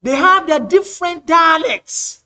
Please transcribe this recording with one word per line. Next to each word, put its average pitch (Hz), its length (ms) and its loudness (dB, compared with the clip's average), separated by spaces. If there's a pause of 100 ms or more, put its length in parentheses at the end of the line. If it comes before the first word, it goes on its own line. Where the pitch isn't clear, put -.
They 254 120 -2
have 370 320 2
their 302 140 0
different 349 640 -2
dialects. 320 1000 -2